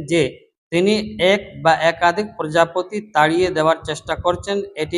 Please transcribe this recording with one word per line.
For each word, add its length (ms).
যে 160
তিনি 220
এক 180
বা 200
একাধিক 540
প্রজাপতি 640
তাড়িয়ে 400
দেওয়ার 340
চেষ্টা 300
করছেন, 420
এটি 220